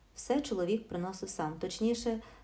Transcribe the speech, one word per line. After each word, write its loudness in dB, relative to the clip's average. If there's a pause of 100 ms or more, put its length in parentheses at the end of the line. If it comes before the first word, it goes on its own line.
(140)
все 2
чоловік 2
приносив -4
сам, -2
точніше, 0 (240)